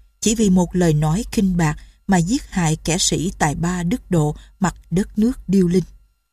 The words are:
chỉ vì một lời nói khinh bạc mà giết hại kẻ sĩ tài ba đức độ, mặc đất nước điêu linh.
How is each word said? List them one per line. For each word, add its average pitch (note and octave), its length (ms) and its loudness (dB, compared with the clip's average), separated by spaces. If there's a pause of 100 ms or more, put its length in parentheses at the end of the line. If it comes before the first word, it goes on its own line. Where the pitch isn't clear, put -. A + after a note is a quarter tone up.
(220)
chỉ A3 140 0
vì G#3+ 140 2
một F#3 260 2
lời F3 180 2
nói D#3 380 0
khinh F#3+ 260 0
bạc D#3 200 0 (300)
mà F#3+ 100 4
giết F#3+ 320 0
hại D#3+ 260 0
kẻ D#3+ 220 -4
sĩ D#3+ 400 -2
tài E3 180 0
ba F3 280 -4
đức F#3 280 -4
độ, D3+ 240 0 (240)
mặc - 160 0 (160)
đất F#3+ 280 -2
nước A#3 300 -2
điêu F#3 180 4
linh. F3 160 2 (500)